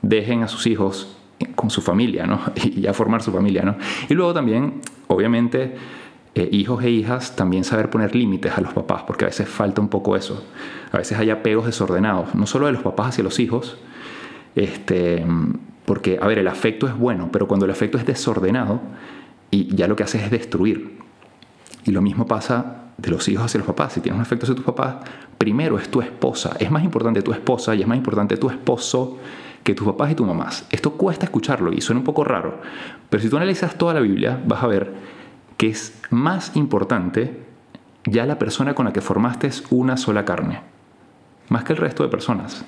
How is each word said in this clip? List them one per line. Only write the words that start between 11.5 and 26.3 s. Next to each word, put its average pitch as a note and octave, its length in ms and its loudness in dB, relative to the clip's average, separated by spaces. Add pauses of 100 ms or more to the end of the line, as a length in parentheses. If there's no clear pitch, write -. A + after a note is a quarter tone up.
desordenados, F#2+ 680 0
no G2+ 140 2
solo C3+ 180 0
de C#3+ 80 2
los A#2 80 -4
papás G#2 280 0
hacia B2 140 0
los - 160 -2
hijos, A#2+ 380 0 (760)
este, F2 680 0 (600)
porque, F#2+ 340 0
a G2 80 2
ver, G#2+ 120 4
el F#2+ 80 2
afecto A2 400 0
es A2+ 100 -4
bueno, G#2+ 340 0
pero G2+ 160 2
cuando G2 180 4
el F#2+ 60 0
afecto G#2+ 260 0
es A#2 80 0
desordenado, A#2 760 0 (680)
y G2 240 2
ya F#2+ 120 4
lo G#2 80 4
que G#2 80 -2
haces G#2+ 200 -2
es G#2 80 0
destruir. G#2+ 680 0 (880)
Y G#2 60 2
lo F#2+ 100 2
mismo G2+ 240 2
pasa A#2 480 -2 (240)
de - 140 -2
los - 180 0
hijos A2 160 2
hacia A#2 140 0
los - 80 -4
papás. - 260 0
Si F2 80 -2
tienes F#2+ 160 0
un A2+ 60 0
afecto A#2+ 220 -2
hacia B2 100 2
tus B2+ 100 -6
papás, - 300 -2 (420)
primero A#2+ 400 2
es - 120 -4
tu B2+ 120 2
esposa. - 580 -2